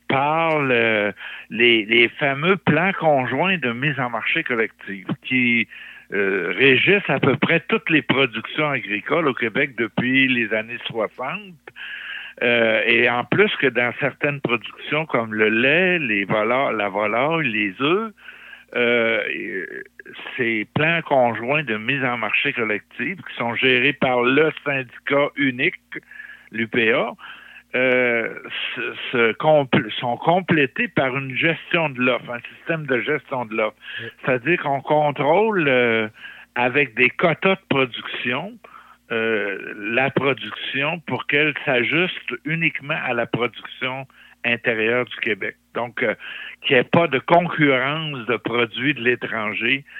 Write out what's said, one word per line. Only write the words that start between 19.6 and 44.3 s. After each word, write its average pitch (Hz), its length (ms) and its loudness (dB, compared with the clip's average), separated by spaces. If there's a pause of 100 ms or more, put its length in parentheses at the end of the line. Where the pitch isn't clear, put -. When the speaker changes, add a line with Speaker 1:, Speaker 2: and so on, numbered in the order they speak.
Speaker 1:
ces 113 400 -2
plans 165 260 2
conjoints 127 640 2
de 110 140 -2
mise 127 260 -2
en 123 140 0
marché 113 340 -2
collective 120 640 -4
qui - 220 -16
sont 117 180 -4
gérés 127 380 2
par 127 280 2
le 143 300 4 (120)
syndicat 139 720 -2
unique, 139 380 0 (760)
l'U 113 160 -4
P 113 240 2
A, 180 220 0 (600)
euh, 123 600 2 (420)
se, 120 60 -8 (300)
se 117 220 4
compl-, 147 640 4
sont 120 180 -2
complétés 170 720 2
par 135 280 0
une 135 200 -6
gestion 160 520 -2
de 123 120 -6
l'offre, 123 300 0
un 120 80 -8 (160)
système 160 300 -6
de 131 160 0
gestion 131 440 -4
de 110 100 -10
l'offre. 110 220 -2 (240)
Speaker 2:
Oui. 117 60 -12 (180)
Speaker 1:
C'est-à-dire 127 360 0
qu'on 139 200 -2
contrôle, 151 840 2
euh, 117 400 2 (480)
avec 123 400 0
des 127 140 4
quotas 185 460 2
de - 140 -8
production, 135 840 -2 (580)
euh, 110 640 -2
la 117 340 0
production 135 920 -2
pour - 260 -6
qu'elle 147 260 2 (120)
s'ajuste 131 680 0 (120)
uniquement 156 580 -2
à 127 100 -2
la 117 140 0
production 127 800 -6 (380)